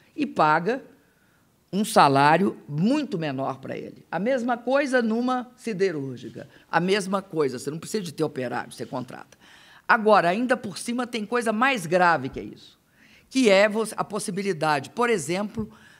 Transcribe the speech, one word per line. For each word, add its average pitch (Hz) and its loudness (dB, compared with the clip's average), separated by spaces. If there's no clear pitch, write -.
e 302 -2
paga 170 0
um 202 -2
salário 160 4
muito 214 -2
menor 135 -6
para 127 -10
ele. - -14
A 165 -4
mesma 240 -2
coisa 262 0
numa 240 -2
siderúrgica. 135 -6
A - 2
mesma 190 0
coisa, 139 -2
você 139 -6
não 156 -8
precisa 202 -6
de 156 -10
ter 160 -4
operário, 123 -6
você 120 -12
contrata. - -12
Agora, 208 6
ainda 240 0
por 208 -10
cima, 240 -6
tem 226 -6
coisa 226 -2
mais 233 0
grave 165 2
que 127 -10
é 101 -8
isso, - -18
que 262 4
é 202 6
vo-, 214 -2
a - -6
possibilidade, 175 -2
por 240 0
exemplo, 202 -4